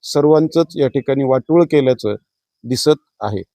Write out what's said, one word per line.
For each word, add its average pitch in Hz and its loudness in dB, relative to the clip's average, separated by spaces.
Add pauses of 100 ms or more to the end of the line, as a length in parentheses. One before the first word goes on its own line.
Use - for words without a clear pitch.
सर्वांचंच 156 2 (100)
या 139 0
ठिकाणी 135 -2
वाटोळं 135 2
केल्याचं 127 0 (480)
दिसत 127 -4
आहे. 104 -6 (120)